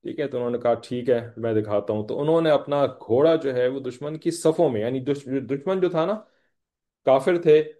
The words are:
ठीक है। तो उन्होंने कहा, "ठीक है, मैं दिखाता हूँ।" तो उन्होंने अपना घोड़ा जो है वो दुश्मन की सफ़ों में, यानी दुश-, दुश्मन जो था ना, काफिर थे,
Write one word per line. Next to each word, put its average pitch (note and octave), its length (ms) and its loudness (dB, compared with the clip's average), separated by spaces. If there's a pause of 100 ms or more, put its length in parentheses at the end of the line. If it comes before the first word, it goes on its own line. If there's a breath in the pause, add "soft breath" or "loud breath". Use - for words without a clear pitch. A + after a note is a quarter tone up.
ठीक A2+ 160 -10
है। C#3+ 80 -4
तो B2+ 100 -8
उन्होंने A#2+ 220 -4
कहा, A#2+ 160 2
"ठीक B2 340 -6
है, A2+ 280 0
मैं A2+ 180 -2
दिखाता G#2 380 -2
हूँ।" G#2+ 140 -4
तो - 100 -6
उन्होंने D#3+ 340 2
अपना C#3+ 360 0
घोड़ा D3+ 500 2
जो C3+ 160 -4
है B2 160 0
वो C#3 120 -6
दुश्मन D3 360 -10
की E3 160 -4
सफ़ों D#3+ 360 2
में, A2 120 -2
यानी B2+ 200 -2
दुश-, C#3 260 -4 (160)
दुश्मन C#3 380 -4
जो F3+ 80 2
था E3 160 0
ना, G3 80 -2 (960 soft breath)
काफिर C3+ 320 4
थे, D#3 200 6 (200)